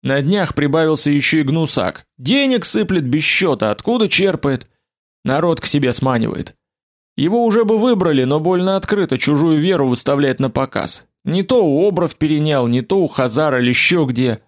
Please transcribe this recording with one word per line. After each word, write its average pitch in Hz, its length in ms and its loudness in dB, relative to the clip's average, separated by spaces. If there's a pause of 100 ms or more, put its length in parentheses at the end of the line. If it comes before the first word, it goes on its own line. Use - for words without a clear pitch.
На 135 200 -2
днях 175 340 -2
прибавился 151 540 0
еще 147 300 0
и 151 40 0
Гнусак. 143 600 -2 (120)
Денег 254 480 0
сыплет 185 400 0
без 143 180 0
счета, 127 480 0
откуда 220 360 -2
черпает. 147 640 -2 (560)
Народ 160 340 0
к - 60 -6
себе 139 260 2
сманивает. - 640 -2 (640)
Его 208 260 0
уже 226 220 2
бы 220 120 2
выбрали, 190 460 2
но 139 160 0
больно 180 380 0
открыто 190 400 -2
чужую 151 420 2
веру 156 280 0
выставляет 135 520 0
на 135 100 0
показ. 131 560 -4 (200)
Не 180 180 -2
то 226 220 2
у 151 200 2
обров 175 300 0
перенял, 151 520 0
не 120 140 0
то 190 180 0
у 170 80 0
хазар 131 500 0
или 123 120 2
еще 156 360 2
где. 123 420 -2